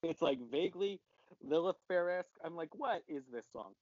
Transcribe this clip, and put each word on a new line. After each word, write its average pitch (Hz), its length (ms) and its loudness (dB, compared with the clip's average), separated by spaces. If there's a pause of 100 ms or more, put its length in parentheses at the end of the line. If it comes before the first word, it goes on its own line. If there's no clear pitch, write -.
It's, 165 180 0
like, 139 160 4 (140)
vaguely 185 480 0 (420)
Lilith 170 360 2 (100)
Fair-esque. 180 480 0 (100)
I'm 165 100 -6
like, 165 200 -6
"What 240 320 -2
is 147 240 -6
this 117 200 -8
song?" 104 200 -10 (100)